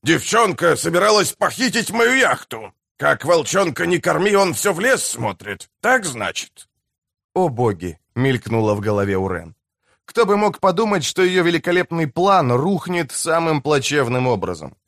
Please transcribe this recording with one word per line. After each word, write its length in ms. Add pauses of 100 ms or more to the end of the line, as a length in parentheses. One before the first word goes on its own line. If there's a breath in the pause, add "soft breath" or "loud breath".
«Девчонка 720
собиралась 560
похитить 580
мою 220
яхту. 600 (240)
Как 280
волчонка 600
не 140
корми, 380
он 160
все 200
в 60
лес 260
смотрит. 640 (120)
Так, 240
значит?» 640 (680)
«О 140
боги!» — 500 (160)
мелькнуло 600
в 60
голове 360
у 120
Рен. 280 (480)
«Кто 200
бы 120
мог 240
подумать, 440
что 180
ее 200
великолепный 640
план 460
рухнет 580
самым 500
плачевным 680
образом? 480 (120)